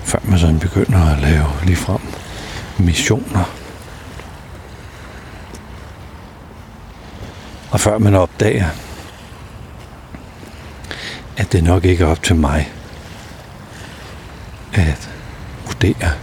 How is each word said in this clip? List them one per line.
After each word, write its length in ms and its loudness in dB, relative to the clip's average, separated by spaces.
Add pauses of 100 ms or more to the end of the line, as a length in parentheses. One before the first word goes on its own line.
Før 200 0
man 160 4
sådan 200 6
begynder 460 4
at 160 4
lave 240 6 (200)
ligefrem 360 2 (760)
missioner. 640 2 (4000)
Og 80 2
før 180 4
man 180 8
opdager, 540 4 (2750)
at 140 2
det 120 6
nok 220 6
ikke 180 6
er 40 6
op 160 2
til 120 4
mig 360 4 (2000)
at 360 2 (560)
vurdere 460 2 (120)